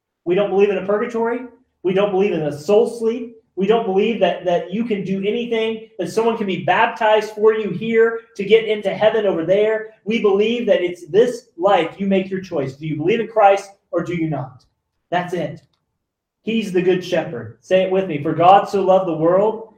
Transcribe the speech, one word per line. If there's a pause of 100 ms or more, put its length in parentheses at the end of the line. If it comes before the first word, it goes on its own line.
(240)
We
don't
believe
in
a
purgatory. (420)
We
don't
believe
in
a
soul
sleep. (200)
We
don't
believe
that,
that
you
can
do
anything, (100)
that
someone
can
be
baptized
for
you
here (160)
to
get
into
heaven
over
there. (100)
We
believe
that
it's
this
life
you
make
your
choice.
Do
you
believe
in
Christ (200)
or
do
you
not? (460)
That's
it. (800)
He's
the
good
shepherd.
Say
it
with
me.
"For
God
so
loved
the
world